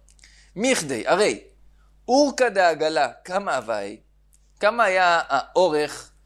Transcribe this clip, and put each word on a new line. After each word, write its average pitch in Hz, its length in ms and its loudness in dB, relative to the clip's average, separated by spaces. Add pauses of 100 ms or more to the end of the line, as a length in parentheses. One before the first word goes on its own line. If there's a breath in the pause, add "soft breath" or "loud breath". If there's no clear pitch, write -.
(560 soft breath)
מכדי, 170 520 -2
הרי, 165 360 0 (640)
אורכה 254 420 2
דעגלה, 160 640 0
כמה 185 420 -6
הווי? 107 440 -6 (600)
כמה 226 240 2
היה 180 440 2
האורך 151 840 -2 (140)